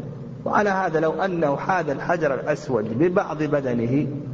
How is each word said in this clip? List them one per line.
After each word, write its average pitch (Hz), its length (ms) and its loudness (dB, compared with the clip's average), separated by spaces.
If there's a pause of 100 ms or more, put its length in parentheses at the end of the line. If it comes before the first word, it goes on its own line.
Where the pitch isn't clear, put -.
(440)
وعلى 208 260 2
هذا 185 300 2
لو 160 220 0
أنه 170 340 2
حاذى 170 360 0
الحجر 151 420 0
الأسود 120 640 -2
ببعض 170 440 2
بدنه 135 640 0 (280)